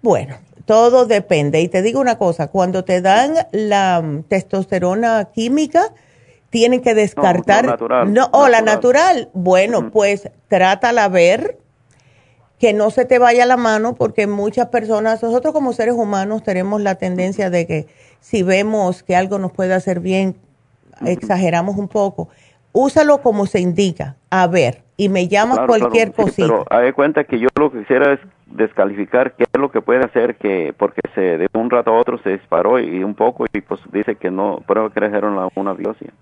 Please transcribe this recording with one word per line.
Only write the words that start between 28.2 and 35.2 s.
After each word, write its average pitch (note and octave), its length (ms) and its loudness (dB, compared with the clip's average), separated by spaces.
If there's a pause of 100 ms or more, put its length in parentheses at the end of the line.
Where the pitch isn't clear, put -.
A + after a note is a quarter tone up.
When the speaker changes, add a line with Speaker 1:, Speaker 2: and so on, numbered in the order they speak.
Speaker 2:
descalificar G#2 880 -2
qué - 80 0
es - 160 -4
lo C#3 100 -2
que A2 120 -4
puede B2 240 0
hacer A#2 320 -2
que, F#2 400 -4
porque - 240 -4 (120)
se, G2+ 80 -2 (160)
de F2 160 -2
un A#2 160 -4
rato A2+ 220 0
a A2+ 80 4
otro A#2+ 240 -2
se G2+ 80 -4
disparó G2 480 0
y, F2+ 200 -4
y F#2 40 -4
un G2+ 120 -6
poco, A#2 360 -2
y G#2 100 -6
pues - 200 -10 (100)
dice G#2+ 240 -4
que F#2 160 -6
no, F#2+ 340 -4
prueba G#2+ 280 -2
que G#2+ 80 -2
le G#2+ 60 0
hicieron G#2 280 -2